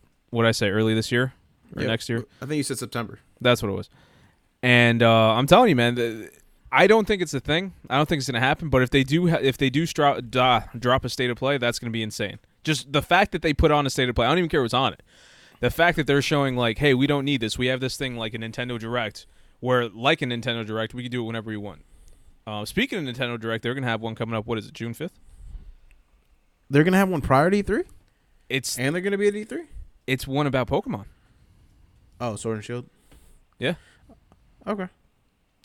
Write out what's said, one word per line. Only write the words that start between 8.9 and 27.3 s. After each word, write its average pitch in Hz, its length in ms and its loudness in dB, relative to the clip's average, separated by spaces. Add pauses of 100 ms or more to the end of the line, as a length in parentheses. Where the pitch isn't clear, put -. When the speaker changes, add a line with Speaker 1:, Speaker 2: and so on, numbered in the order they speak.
Speaker 1:
they 139 120 4
do, 160 260 2
ha-, 160 120 2
if 131 160 0
they 135 140 0
do 147 140 0
stro-, 139 440 0
da-, 127 340 2 (140)
drop 123 280 0
a 123 40 -4
state 123 220 -2
of 113 60 -6
play, 139 200 -2
that's 120 220 -2
gonna 120 120 -8
be 113 120 -4
insane. 107 340 -6 (260)
Just 139 280 -4
the 143 100 2
fact 190 300 4
that 165 100 -6
they 156 120 0
put 151 180 4
on 147 160 2
a - 20 -2
state 127 200 0
of 117 60 -4
play, 117 100 2
I 120 40 2
don't 170 100 2
even 170 100 0
care 147 120 0
what's 120 120 -2
on 127 200 0
it. - 80 -20 (600)
The 123 100 2
fact 165 240 2
that 156 100 -2
they're 139 160 2
showing, 139 360 0
like, 117 220 0
"Hey, 143 140 4
we 131 140 2
don't 143 160 0
need 139 160 0
this. 110 180 -4
We 127 100 -2
have 127 120 -2
this 131 160 -4
thing 127 220 -6
like 110 160 -6
a 117 40 -8
Nintendo 117 400 -8
Direct, 113 480 -6 (360)
where, 123 260 2
like 120 340 -2
a 147 40 -4
Nintendo 117 400 -6
Direct, 110 280 -6
we 123 100 -12
can 123 80 -10
do 123 120 -4
it - 20 -8
whenever 113 240 -8
we 107 60 -6
want." 98 280 -12 (640)
Uh, 107 200 -8
speaking 226 420 -2
of 120 80 -10
Nintendo 120 240 -6
Direct, 113 240 -6
they're 120 100 -2
gonna 135 140 -6
have 113 140 -2
one 113 140 -8
coming 117 200 -6
up. 110 100 -4
What 117 120 -4
is 107 100 -8
it, - 60 -20
June 117 200 -8
fifth? 165 240 -12 (1500)
Speaker 2:
They're 143 140 6
gonna 185 140 4
have 196 120 4
one 165 120 -2
prior 139 280 4